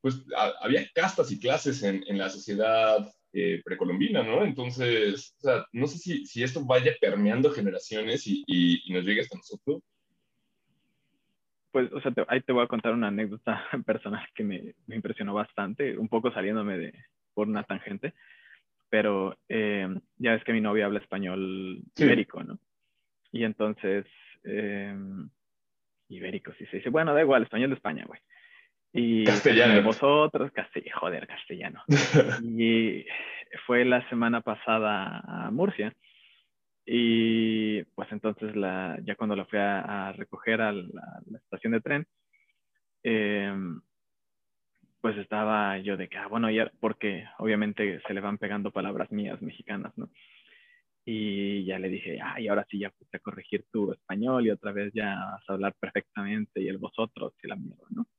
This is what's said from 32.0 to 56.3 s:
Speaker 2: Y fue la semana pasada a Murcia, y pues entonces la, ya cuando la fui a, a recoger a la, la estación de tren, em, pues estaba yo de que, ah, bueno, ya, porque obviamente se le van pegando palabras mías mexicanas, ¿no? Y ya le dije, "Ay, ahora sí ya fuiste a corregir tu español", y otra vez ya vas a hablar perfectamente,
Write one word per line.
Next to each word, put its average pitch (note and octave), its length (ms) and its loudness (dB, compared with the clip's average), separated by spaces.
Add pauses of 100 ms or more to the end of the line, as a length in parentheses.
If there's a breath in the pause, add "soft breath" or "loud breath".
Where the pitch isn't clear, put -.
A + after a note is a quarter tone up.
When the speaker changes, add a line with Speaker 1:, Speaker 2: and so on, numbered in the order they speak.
Speaker 2:
Y A2+ 480 4 (600 loud breath)
fue B2 180 4
la B2 240 4
semana A#2 340 2
pasada G#2+ 840 0
a - 240 -6
Murcia, A#2 420 0 (920 soft breath)
y A2+ 960 4 (140)
pues - 160 -10
entonces G#2+ 420 -4
la, F#2 480 -2
ya G2+ 140 -6
cuando G#2+ 180 -2
la F#2+ 120 -4
fui G#2+ 120 -2
a, G2+ 500 -2
a G2 40 -8
recoger A2 480 -4
a A2 100 2
la, - 580 -10
la G#2 100 -14
estación - 340 -4
de A2+ 80 2
tren, C#3+ 260 -2 (960)
em, G2+ 760 0 (1200)
pues G#2+ 180 -2
estaba G#2 600 0
yo G2 180 -4
de F#2 120 -8
que, G2 100 -12
ah, G2 100 -8
bueno, A2+ 220 0
ya, A2 200 2 (100)
porque G#2+ 440 -2 (140)
obviamente G#2 680 0
se G2+ 80 -6
le G2 60 -4
van G2+ 180 -4
pegando G2+ 320 -6
palabras - 400 -4
mías G#2 320 -6
mexicanas, - 540 -10
¿no? - 120 -10 (1000 soft breath)
Y G2+ 600 -2
ya F#2+ 120 -4
le F#2 120 -4
dije, F#2 320 -8
"Ay, - 260 -6
ahora G2+ 220 0
sí G2+ 80 -6
ya G2+ 120 -6
fuiste - 280 -18
a - 20 -10
corregir G2 520 -6
tu G#2 200 -2
español", A#2 540 -2
y G#2+ 40 4
otra G2+ 220 -4
vez G2+ 220 -4
ya G#2 220 -2
vas F#2+ 320 -10
a G2 60 -4
hablar G2 260 -2
perfectamente, G#2 840 -6